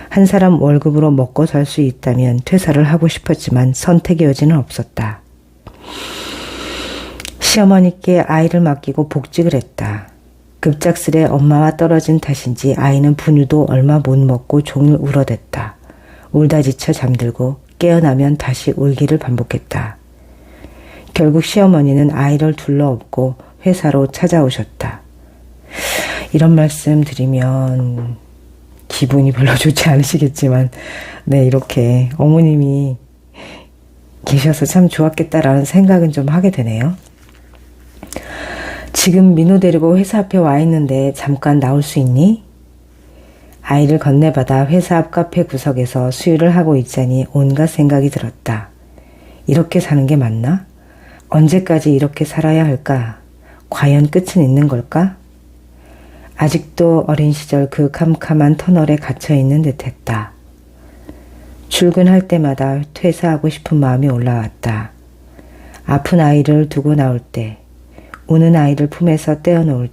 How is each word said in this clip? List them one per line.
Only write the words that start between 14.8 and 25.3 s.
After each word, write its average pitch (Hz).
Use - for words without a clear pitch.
울어댔다. 131
울다 151
지쳐 135
잠들고 127
깨어나면 147
다시 -
울기를 139
반복했다. -
결국 156
시어머니는 147
아이를 143
둘러업고 131
회사로 143
찾아오셨다. -